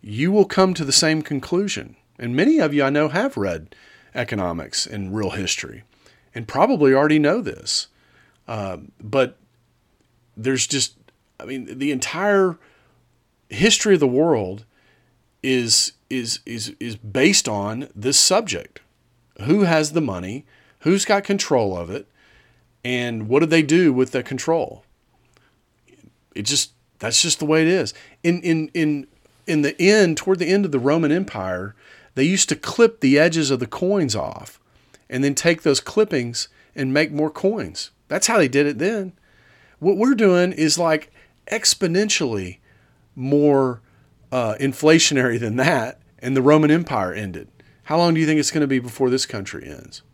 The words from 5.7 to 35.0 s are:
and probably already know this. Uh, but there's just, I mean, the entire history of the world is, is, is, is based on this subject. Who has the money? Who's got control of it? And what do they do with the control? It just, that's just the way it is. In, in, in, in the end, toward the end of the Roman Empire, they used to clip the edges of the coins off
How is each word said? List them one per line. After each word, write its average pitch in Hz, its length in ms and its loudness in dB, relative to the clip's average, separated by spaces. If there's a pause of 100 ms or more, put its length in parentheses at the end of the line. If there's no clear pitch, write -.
and 113 140 -10
probably 151 460 4
already 151 260 4
know 156 200 2
this. - 480 -6 (580)
Uh, 98 320 -8 (220)
but 123 380 -2 (1000)
there's 131 320 -2
just, - 300 -4 (420)
I - 60 -16
mean, 127 320 -12
the 139 140 -2
entire 185 680 0 (920)
history 196 440 2
of 175 60 6
the 143 80 4
world 120 580 0 (760)
is, 123 500 0 (160)
is, 123 360 -6
is, 110 340 -12
is 117 160 -10
based 131 520 0
on 110 480 -6
this 107 240 0
subject. - 600 -2 (640)
Who 170 180 2
has 156 320 2
the 165 80 0
money? 98 440 -8 (340)
Who's 196 260 0
got 202 180 0
control 120 540 0
of 85 120 -10
it? 110 180 -10 (760)
And 120 440 -4
what 135 140 4
do 165 40 4
they 160 160 4
do 156 300 4
with 127 220 0
the 123 100 -2
control? - 640 -4 (1500)
It 104 100 -10
just, 135 280 -2 (280)
that's 113 220 0
just 170 180 -2
the 156 60 -4
way 156 160 4
it 160 60 2
is. 170 260 0 (300)
In, 170 180 0
in, 160 280 0
in, 151 380 -2 (380)
in 151 160 0
the 139 200 -2
end, 185 360 4
toward 190 220 0
the 170 80 -2
end 196 180 2
of 160 60 -4
the 139 80 0
Roman 147 320 2
Empire, 98 640 -4 (400)
they 131 80 0
used 185 260 2
to - 60 0
clip - 460 2
the 139 180 4
edges 160 320 2
of 127 80 0
the 120 80 -4
coins 180 480 -2
off - 440 -10 (500)